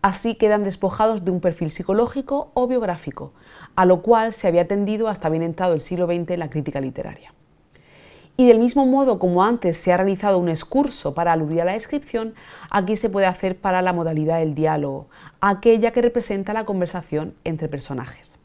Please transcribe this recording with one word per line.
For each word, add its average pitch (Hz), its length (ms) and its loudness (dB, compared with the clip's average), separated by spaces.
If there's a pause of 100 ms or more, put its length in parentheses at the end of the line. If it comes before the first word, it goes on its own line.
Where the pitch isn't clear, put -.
Así 202 320 -2
quedan 208 280 2
despojados 196 640 -2
de 185 60 -2
un 180 100 -2
perfil 165 300 -2
psicológico 240 800 -4
o 247 140 0
biográfico, 185 680 -6 (440)
a 185 100 6
lo 180 160 6
cual 220 320 4
se - 120 -4
había 170 220 2
tendido 208 400 -2
hasta 175 220 -4
bien 160 120 0
entrado 170 300 -2
el 156 80 0
siglo 180 260 -4
veinte 175 280 -4
en 170 60 -6
la 151 100 -6
crítica 143 320 -6
literaria. - 500 -12 (1040)
Y 254 100 6
del 226 120 10
mismo 247 260 4
modo 262 340 2
como 180 240 2
antes 202 360 0
se 180 160 2
ha - 20 4
realizado 190 400 2
un 175 140 0
excurso 165 640 -2
para 170 180 2
aludir 165 300 0
a - 20 0
la 180 80 0
descripción, 226 640 -6 (340)
aquí 202 260 0
se 214 140 -2
puede 196 160 0
hacer 185 340 -2
para 185 220 0
la 180 140 0
modalidad 165 460 0
del 156 140 -2
diálogo, 147 540 -2 (320)
aquella 214 500 4
que 240 120 0
representa 220 500 -2
la 220 140 -4
conversación 175 680 -4 (100)
entre 160 240 -6
personajes. 131 760 -12